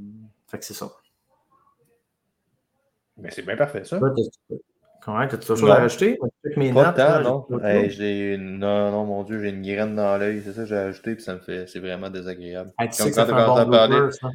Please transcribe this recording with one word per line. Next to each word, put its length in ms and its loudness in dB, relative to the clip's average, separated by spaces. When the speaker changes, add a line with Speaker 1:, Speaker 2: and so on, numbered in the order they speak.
Speaker 1:
fait 120 -12
que 60 -16
c'est 80 -14
ça. 160 -14
Speaker 2:
Mais 140 -16
c'est 140 -14
bien 100 -6
parfait, 280 -4
ça. 160 -6
Speaker 1:
Toi, 160 2
t'as, 400 -4
comment, 260 -2
t'as-tu 240 -4
autre 80 2
chose 40 0
Speaker 2:
Non. 80 8
Speaker 1:
à 80 10
rajouter ? 400 2
Moi, 100 -4
je 60 -6
check 80 -4
mes 160 0
Speaker 2:
Pas 140 8
Speaker 1:
notes, 80 0
Speaker 2:
tant, 80 4
Speaker 1:
là, 160 6
j'ai 100 0
Speaker 2:
non. 120 0
Speaker 1:
pas 140 -8
autre 100 -4
Speaker 2:
Hey, 240 4
Speaker 1:
chose. 80 -10
Speaker 2:
j'ai 380 -2
une, 240 -8
non, 320 0
non, 140 -2
mon 180 -6
Dieu, 180 -8
j'ai 80 -4
une 120 -8
graine 340 -4
dans 220 0
l'œil. 260 -4
C'est 100 -12
ça 80 -10
que 60 -8
j'ai 100 -4
ajouté, 380 -6
puis 80 -14
ça 120 -8
me 40 -12
fait... 280 -10
c'est 120 -14
vraiment 300 -8
désagréable. 720 -12
Speaker 1:
Hey, 100 -2
tu 80 -10
Speaker 2:
Comme 80 0
Speaker 1:
sais 60 2
que 40 -4
ça 100 4
Speaker 2:
quand 40 0
Speaker 1:
fait 60 2
Speaker 2:
t'as 80 6
Speaker 1:
un 20 4
Speaker 2:
commencé 200 6
Speaker 1:
bon 60 0
Speaker 2:
à 60 8
parler. 220 6
Speaker 1:
blooper, 140 2
ça. 220 -8